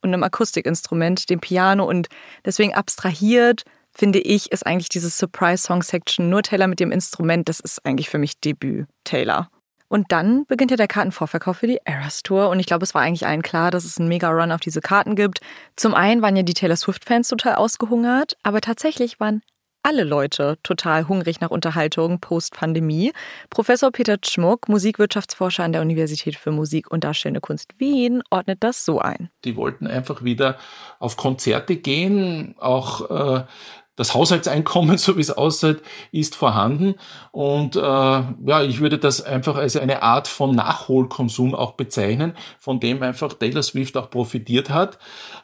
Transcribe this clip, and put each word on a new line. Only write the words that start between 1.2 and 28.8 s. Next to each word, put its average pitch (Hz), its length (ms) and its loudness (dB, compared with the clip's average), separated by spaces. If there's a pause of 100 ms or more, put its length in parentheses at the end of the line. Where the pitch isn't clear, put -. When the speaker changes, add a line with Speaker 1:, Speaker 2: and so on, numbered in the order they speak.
Speaker 1:
dem 175 120 0
Piano, 190 460 2
und 175 220 0 (380)
deswegen 196 280 0
abstrahiert, 214 880 2 (280)
finde 196 280 4
ich, - 300 2
ist - 160 -2
eigentlich 170 220 -2
diese 170 220 -2
Surprise-Song-Section 175 1200 0
nur 202 120 2
Taylor 190 240 2
mit 185 140 -2
dem 175 120 0
Instrument, 170 560 0
das 160 120 -4
ist - 240 -6
eigentlich 135 240 -2
für 156 100 -4
mich 143 220 -2
Debüt 147 480 -4 (160)
Taylor. - 440 -2 (400)
Und 202 240 0
dann 214 340 2
beginnt 254 240 2
ja 254 80 0
der 208 100 4
Kartenvorverkauf 180 680 -2
für - 80 -2
die 247 180 0
Eras 143 380 -6
Tour. 196 280 2
Und 185 100 2
ich 180 60 -2
glaube, 170 180 0
es - 100 -6
war 156 60 2
eigentlich 160 260 0
allen 156 140 -2
klar, 170 300 0
dass 175 160 -2
es 170 120 -8
einen 165 100 0
Mega-Run 165 440 0
auf 165 80 -4
diese 160 220 -6
Karten 202 340 0
gibt. 202 240 0 (360)
Zum 220 180 2
einen 214 260 4
waren 202 160 4
ja 190 60 4
die 175 100 2
Taylor 170 240 2
Swift-Fans - 520 0
total 233 260 0
ausgehungert, 240 880 0
aber 208 180 0
tatsächlich 240 580 -2
waren 214 220 -2 (420)
alle 277 220 2
Leute 143 580 0
total 160 460 0
hungrig 170 320 -2
nach 170 100 -2
Unterhaltung 165 720 -2
post-Pandemie. 165 920 -2 (340)
Professor 247 420 2
Peter 226 300 0
Tschmuck, 185 480 0
Musikwirtschaftsforscher 202 960 0
an 165 80 0
der 160 80 0
Universität 160 560 -2
für - 140 -6
Musik 151 400 -2
und 165 140 -2
Darstellende 151 360 -4
Kunst - 380 -10
Wien, 254 500 2
ordnet 190 340 -2
das 233 220 -2